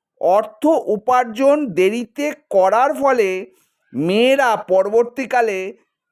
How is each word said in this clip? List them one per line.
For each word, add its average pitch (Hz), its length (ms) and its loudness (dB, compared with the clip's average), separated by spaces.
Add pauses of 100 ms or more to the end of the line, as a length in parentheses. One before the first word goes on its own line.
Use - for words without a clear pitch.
(200)
অর্থ 196 420 0 (240)
উপার্জন 247 680 0 (100)
দেরিতে 214 600 -2 (240)
করার 202 440 2
ফলে 254 340 0 (640)
মেয়েরা 233 640 0
পরবর্তীকালে 226 1040 -2 (540)